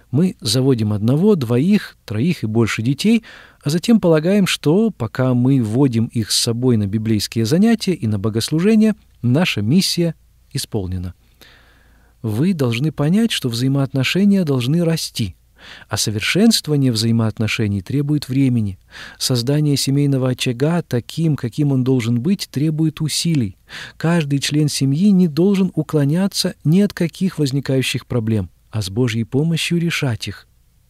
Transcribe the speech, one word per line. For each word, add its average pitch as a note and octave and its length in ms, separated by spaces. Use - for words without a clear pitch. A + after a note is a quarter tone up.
Мы E3+ 300
заводим A#2+ 520
одного, C#3+ 440
двоих, C#3 680
троих B2 380
и A#2+ 40
больше A2 360
детей – G3+ 400
а D3 80
затем G3 300
полагаем, F3 460
что, G3+ 440
пока B2+ 440
мы B2+ 280
водим A2+ 440
их A2+ 260
с - 60
собой A#2+ 380
на G#2 120
библейские A2 580
занятия G3 480
и A#2 140
на G#2 100
богослужения, E3+ 800
наша B2 400
миссия E3+ 540
исполнена. F#2 640
Вы A#2 320
должны C3+ 360
понять, F#3+ 400
что - 180
взаимоотношения C#3 960
должны C#3+ 400
расти, D3+ 520
а A2 80
совершенствование C#3+ 960
взаимоотношений A2 880
требует C#3+ 480
времени. B2 500
Создание C#3 600
семейного C#3 540
очага C3+ 520
таким, D3 540
каким C#3 360
он C3 120
должен A#2+ 360
быть, F#3 300
требует D#3 500
усилий. D3 560
Каждый D#3 440
член D3+ 280
семьи C#3+ 440
не F3+ 160
должен F#3 460
уклоняться D#3+ 920
ни E3 160
от G3+ 120
каких F3+ 460
возникающих C3+ 680
проблем, A2 440
а A2 120
с F#2+ 80
Божьей A2+ 340
помощью E3 540
решать D3+ 500
их. - 180